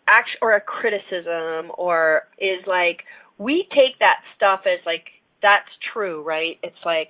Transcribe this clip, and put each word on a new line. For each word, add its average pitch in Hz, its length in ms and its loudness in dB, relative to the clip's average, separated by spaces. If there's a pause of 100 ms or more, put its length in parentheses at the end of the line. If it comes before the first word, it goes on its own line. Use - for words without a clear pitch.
act-, 226 360 4
or 226 140 4
a 202 40 -2
criticism, 170 1160 -6
or 165 460 2 (140)
is, 190 280 -2
like, 175 320 0 (400)
we 294 320 -2
take 262 300 4
that 190 160 4 (200)
stuff 196 300 2
as, 180 180 -2
like, 165 200 -6 (360)
that's 202 300 2 (240)
true, 180 280 -6
right? 160 400 -4
It's 175 220 -12
like, 160 240 -2